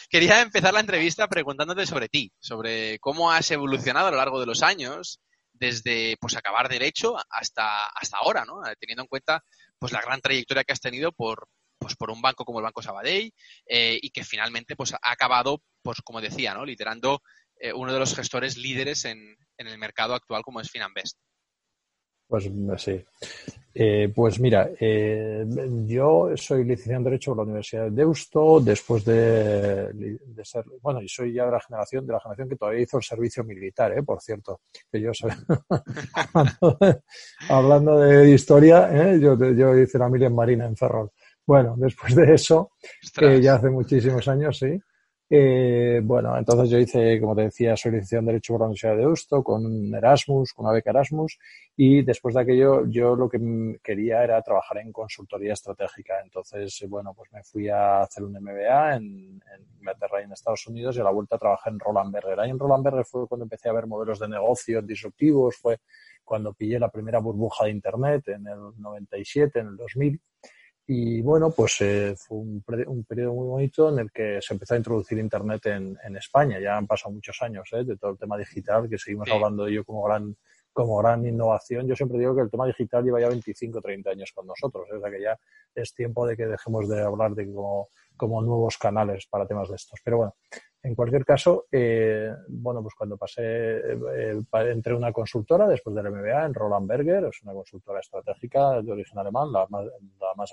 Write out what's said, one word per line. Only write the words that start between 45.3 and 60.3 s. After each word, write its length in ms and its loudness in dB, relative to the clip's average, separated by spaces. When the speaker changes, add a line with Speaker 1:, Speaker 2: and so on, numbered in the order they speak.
Speaker 2:
bueno, 340 2
entonces 320 4
yo 80 6
hice, 420 4
como 140 0
te 80 2
decía, 340 2
soy 140 -2
licenciado 300 -2
en 60 -2
Derecho 260 -2
por 80 0
la 60 0
Universidad 260 -2
de 60 0
Deusto, 440 0
con 240 -2
un 260 -4
Erasmus, 600 2
con 140 -8
una 60 2
beca 180 0
Erasmus, 460 -2
y 260 6
después 340 -2
de 60 4
aquello 440 4
yo 300 2
lo 120 0
que, 120 -4
mm, 420 -4
quería 400 -2
era 180 2
trabajar 380 -2
en 140 -14
consultoría 640 -8
estratégica. 680 -10
Entonces, 580 -12
eh, 60 -14
bueno, 260 -12
pues 200 -20
me 100 -20
fui 260 -8
a 340 2
hacer 200 -8
un 140 -12
M 160 -14
B 160 -4
A 260 2
en, 480 -12
en 260 -20
Inglaterra 420 -8
y 60 -10
en 60 -20